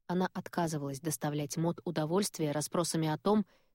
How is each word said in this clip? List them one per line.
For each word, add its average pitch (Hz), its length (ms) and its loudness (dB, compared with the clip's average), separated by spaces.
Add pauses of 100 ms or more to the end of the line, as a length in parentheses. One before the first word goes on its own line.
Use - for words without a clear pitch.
она 180 260 2
отказывалась 147 680 -2
доставлять 147 580 -2
Мот 165 260 0
удовольствие 160 680 0
расспросами 160 560 0
о 151 100 0
том, 208 280 4 (300)